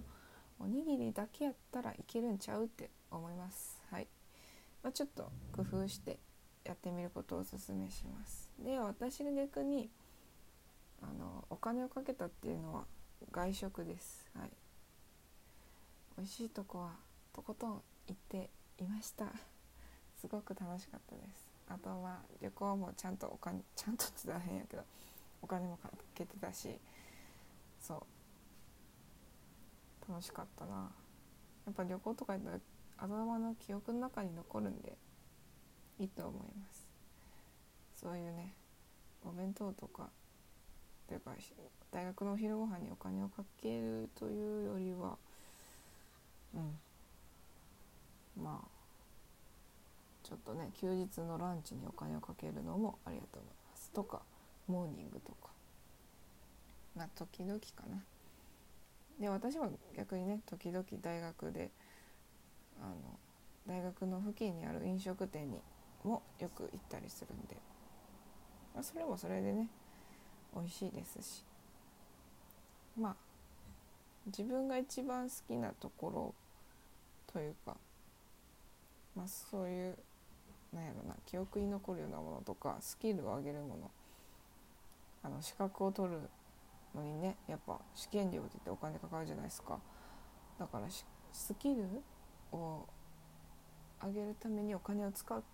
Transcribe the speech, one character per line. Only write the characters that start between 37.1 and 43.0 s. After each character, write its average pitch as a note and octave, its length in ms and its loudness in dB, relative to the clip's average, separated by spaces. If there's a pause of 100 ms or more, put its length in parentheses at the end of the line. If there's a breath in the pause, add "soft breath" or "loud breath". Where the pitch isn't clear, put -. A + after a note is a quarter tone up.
そ F3+ 160 -2
う F3 60 2
い F3 100 0
う E3+ 60 -2
ね、 F3 200 -4 (720)
お E3+ 60 -2
弁 F#3 260 4
当 G3+ 140 2
と - 160 -4
か、 - 220 -6 (1000)
と - 60 0
い - 40 0
う - 40 0
か、 - 100 -6 (600)
大 F3+ 140 2
学 F#3+ 200 2
の G3+ 80 6
お G3+ 40 6
昼 G#3+ 200 6
ご A3 100 6
飯 F#3 120 4
に - 120 0
お - 40 -2
金 F#3+ 280 2